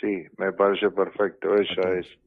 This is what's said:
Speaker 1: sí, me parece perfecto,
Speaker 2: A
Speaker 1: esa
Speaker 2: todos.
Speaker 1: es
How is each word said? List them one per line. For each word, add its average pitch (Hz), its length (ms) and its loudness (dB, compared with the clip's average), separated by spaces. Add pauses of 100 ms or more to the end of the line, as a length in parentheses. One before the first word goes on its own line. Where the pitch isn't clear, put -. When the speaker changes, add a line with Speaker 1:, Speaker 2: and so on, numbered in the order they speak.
Speaker 1:
sí, 101 240 -4 (140)
me 95 140 -2
parece 98 380 2
perfecto, 92 600 -2
Speaker 2:
A 104 100 4
Speaker 1:
esa 92 200 -2
Speaker 2:
todos. 92 160 0
Speaker 1:
es - 280 -10